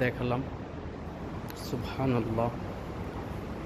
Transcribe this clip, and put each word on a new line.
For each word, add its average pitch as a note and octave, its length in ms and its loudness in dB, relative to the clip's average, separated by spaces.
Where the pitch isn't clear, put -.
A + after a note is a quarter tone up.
দেখালাম। B2 360 4
সুবহানাল্লাহ, A#2 800 4